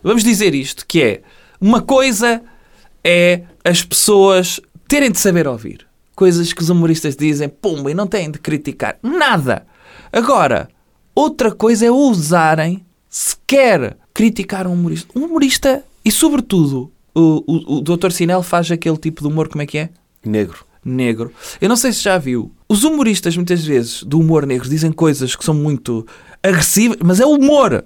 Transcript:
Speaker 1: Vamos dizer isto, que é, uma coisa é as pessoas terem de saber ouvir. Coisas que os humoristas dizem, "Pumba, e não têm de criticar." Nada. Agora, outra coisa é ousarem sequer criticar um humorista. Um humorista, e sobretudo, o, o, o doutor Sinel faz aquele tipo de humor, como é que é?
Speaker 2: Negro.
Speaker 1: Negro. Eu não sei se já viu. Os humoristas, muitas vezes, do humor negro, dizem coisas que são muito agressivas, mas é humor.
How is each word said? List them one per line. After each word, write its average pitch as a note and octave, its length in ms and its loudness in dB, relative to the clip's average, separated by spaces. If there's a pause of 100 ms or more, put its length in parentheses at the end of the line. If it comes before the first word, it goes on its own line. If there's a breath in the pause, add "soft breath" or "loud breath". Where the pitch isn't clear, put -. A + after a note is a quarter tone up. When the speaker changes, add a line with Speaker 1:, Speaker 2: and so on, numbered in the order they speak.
Speaker 1:
Vamos G#3 220 0
dizer G#3 300 0
isto, C3+ 340 -8
que D#3+ 140 0
é, A2+ 180 0 (400 soft breath)
uma A3 220 2
coisa A#3+ 580 0 (640 soft breath)
é F3 380 2 (200)
as E3+ 200 0
pessoas F#3+ 800 2 (280)
terem C#4+ 220 2
de F3+ 80 -2
saber F3 280 0
ouvir. A2+ 400 -10 (300)
Coisas E3+ 380 2
que - 80 -6
os D#3+ 80 0
humoristas D#3+ 460 0
dizem, D3 340 -2
"Pumba, C#3+ 400 -6
e D3+ 40 -6
não G3+ 120 -4
têm F3 240 -6
de D3+ 80 -12
criticar." D3 640 -6
Nada. A3+ 640 -2 (440 soft breath)
Agora, E3 580 0 (460)
outra D4 380 0
coisa A3 340 2
é A#3 40 4
ousarem F3 920 2 (260)
sequer A3 880 0 (180)
criticar G#3 520 -2
um F3+ 80 -4
humorista. E3+ 340 -4 (100)
Um C#4 60 -4
humorista, C#4 600 0 (200)
e A3 60 2
sobretudo, E3+ 800 0 (240)
o, D#3+ 320 4
o, D#3 300 -2
o C3+ 40 -2
doutor F3 320 -2
Sinel F3+ 300 -2
faz E3+ 280 -2
aquele E3+ 260 -2
tipo D#3 260 -8
de D3 60 -2
humor, D3+ 200 -2
como D3+ 140 -8
é C#3+ 40 -8
que D3+ 120 -8
é? D#3 120 -8 (340)
Speaker 2:
Negro. G#2 400 -4 (200)
Speaker 1:
Negro. A#2+ 480 -4 (280 loud breath)
Eu F#3+ 80 0
não A#3 80 2
sei A#3+ 160 -2
se - 100 -6
já F#3+ 160 0
viu. B2+ 320 -6 (180)
Os G#3 160 2
humoristas, A3+ 520 0
muitas F3 280 -2
vezes, B2+ 380 -2
do C#3 160 0
humor D#3+ 280 2
negro, B2 220 -4
dizem D#3 220 -2
coisas D3+ 460 -2
que - 80 -14
são D#3+ 100 0
muito C#3 500 -4 (380 loud breath)
agressivas, G3 640 2
mas F3+ 160 4
é B3+ 60 4
humor. C#4 600 4